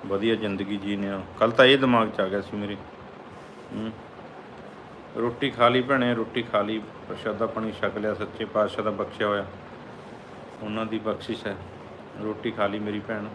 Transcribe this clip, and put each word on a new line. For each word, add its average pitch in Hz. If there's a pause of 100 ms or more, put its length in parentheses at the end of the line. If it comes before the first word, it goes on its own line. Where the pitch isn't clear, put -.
ਵਧੀਆ 101
ਜ਼ਿੰਦਗੀ 101
ਜੀਨੇ 101
ਆ। 98 (180)
ਕੱਲ੍ਹ 117
ਤਾਂ 127
ਇਹ 135
ਦਿਮਾਗ 120
'ਚ -
ਆ 95
ਗਿਆ 98
ਸੀ 104
ਮੇਰੇ। 101 (960)
ਹੂੰ। 110 (1300)
ਰੋਟੀ 120
ਖਾ 120
ਲਈ 127
ਭੈਣੇ, 123
ਰੋਟੀ 113
ਖਾ 110
ਲਈ, 107 (280)
ਪ੍ਰਸ਼ਾਦਾ 107
ਪਾਣੀ 110
ਛਕ 98
ਲਿਆ, 107
ਸੱਚੇ 101
ਪਾਤਸ਼ਾਹ 104
ਦਾ 107
ਬਖਸ਼ਿਆ 104
ਹੋਇਆ, 101 (1160)
ਉਹਨਾਂ 107
ਦੀ 110
ਬਖਸ਼ਿਸ਼ 107
ਹੈ। 101 (680)
ਰੋਟੀ 107
ਖਾ 104
ਲਈ 104
ਮੇਰੀ 104
ਭੈਣ। 104